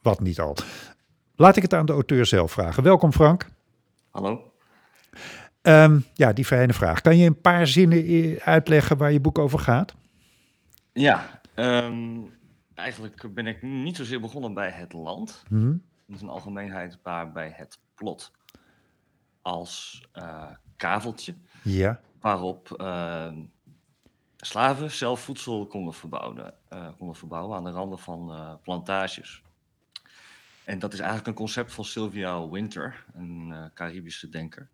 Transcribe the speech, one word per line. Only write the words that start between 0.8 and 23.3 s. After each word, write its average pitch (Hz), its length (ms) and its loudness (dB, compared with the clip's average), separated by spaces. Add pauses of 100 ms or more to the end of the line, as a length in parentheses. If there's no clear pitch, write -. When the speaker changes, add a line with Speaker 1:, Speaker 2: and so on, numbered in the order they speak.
Speaker 1:
Laat 185 200 10
ik 202 60 2
het 185 120 0
aan 160 120 0
de 151 60 0
auteur 131 340 2
zelf 87 260 2
vragen. 87 300 -2
Welkom, 170 300 8
Frank. 160 360 6 (600)
Speaker 2:
Hallo. 104 420 -6 (1080)
Speaker 1:
Ehm, 156 360 10 (160)
ja, 127 180 4
die 120 120 0
fijne 123 280 4
vraag. 85 280 0
Kan 165 160 8
je 175 80 8
in 170 40 8
een 156 120 2
paar 175 260 4
zinnen, 165 400 4
eh, 165 300 2
uitleggen 156 600 4
waar 147 160 2
je 147 80 2
boek 151 180 0
over 143 200 0
gaat? 131 360 0 (1000)
Speaker 2:
Ja, - 480 0 (140)
ehm, 117 640 -2 (560)
eigenlijk 107 600 -14
ben 110 120 -8
ik 110 160 -10
niet 135 340 -8
zozeer 127 240 -10
begonnen 113 340 -12
bij 98 160 -6
het 87 220 -18
land. 85 560 -14
Speaker 1:
Mhm. 110 280 0 (300)
Speaker 2:
In 101 120 -20
zijn 98 120 -16
algemeenheid, 95 720 -14
maar 85 300 -12
bij 78 240 -14
het - 220 -20 (160)
plot. - 380 -14 (1080)
Als, - 600 -12 (100)
eh, 80 340 -18 (300)
kaveltje 107 580 -8 (280)
Speaker 1:
Ja. 98 380 -2 (200)
Speaker 2:
waarop, 92 520 -6
ehm, 85 640 -10 (1000)